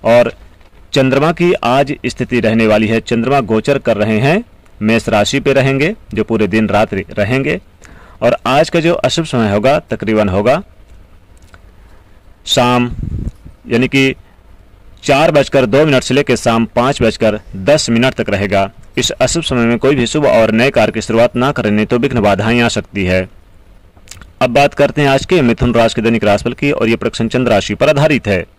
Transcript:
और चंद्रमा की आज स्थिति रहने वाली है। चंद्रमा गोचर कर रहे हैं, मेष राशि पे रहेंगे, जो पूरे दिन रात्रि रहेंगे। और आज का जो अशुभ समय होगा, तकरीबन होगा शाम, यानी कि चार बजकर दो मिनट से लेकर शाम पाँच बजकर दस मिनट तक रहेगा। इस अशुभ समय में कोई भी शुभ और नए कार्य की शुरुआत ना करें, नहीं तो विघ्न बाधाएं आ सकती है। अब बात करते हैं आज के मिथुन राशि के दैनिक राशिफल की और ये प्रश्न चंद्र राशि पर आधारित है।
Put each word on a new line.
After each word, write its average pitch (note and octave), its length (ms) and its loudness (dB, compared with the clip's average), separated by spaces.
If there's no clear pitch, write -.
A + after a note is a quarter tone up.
और A#2 300 4
चंद्रमा C#3 400 2
की F3 200 0
आज C3 420 0
स्थिति B2 340 -2
रहने A2 260 0
वाली G#2+ 200 2
है। A2+ 140 0
चंद्रमा B2 400 -2
गोचर A2+ 380 -2
कर A2+ 180 -2
रहे A2 220 0
हैं, D#3+ 260 0
मेष A2+ 260 0
राशि A2 320 0
पे C3+ 120 0
रहेंगे, C3+ 420 0
जो G#2+ 100 -2
पूरे G#2+ 220 0
दिन G#2+ 220 0
रात्रि G2+ 360 0
रहेंगे। C3 420 -2
और A#2+ 140 2
आज C#3 240 2
का E3+ 100 0
जो E3+ 140 2
अशुभ D#3 300 -2
समय A2+ 260 -2
होगा, A#2 280 0
तकरीबन G#2+ 500 -2
होगा A2 340 0
शाम, B2 460 0
यानी A#2+ 220 0
कि C3+ 260 0
चार D3 280 2
बजकर C#3 360 2
दो C3+ 200 2
मिनट C3+ 160 2
से B2 120 -4
लेकर C3 220 0
शाम A2+ 280 0
पाँच B2 380 -2
बजकर G#2+ 380 0
दस C3 340 0
मिनट A#2+ 240 0
तक G#2+ 160 -6
रहेगा। G2 400 -2
इस - 120 -2
अशुभ - 320 -2
समय A#2+ 240 -2
में A#2 120 0
कोई C#3 160 2
भी B2 120 0
शुभ D3 200 -2
और A2 240 4
नए A#2 200 2
कार्य A2 220 0
की A2 80 -6
शुरुआत A2+ 360 0
ना C3 160 0
करें, A2 180 -2
नहीं G#2+ 160 0
तो B2 120 0
विघ्न B2 220 -2
बाधाएं G#2 400 0
आ A#2 80 2
सकती G2+ 360 -6
है। F#2 240 0
अब B2+ 100 0
बात C#3+ 240 0
करते C#3+ 280 0
हैं C#3 60 2
आज C3+ 180 0
के F3 160 2
मिथुन A#2+ 320 0
राशि A2+ 200 2
के A#2 80 -4
दैनिक A2+ 220 0
राशिफल G#2 280 0
की C#3+ 200 -4
और - 160 -2
ये A2+ 80 2
प्रश्न A2+ 320 -4
चंद्र B2+ 220 -2
राशि G#2 240 0
पर C3+ 140 0
आधारित D3 380 0
है। F#2 200 -2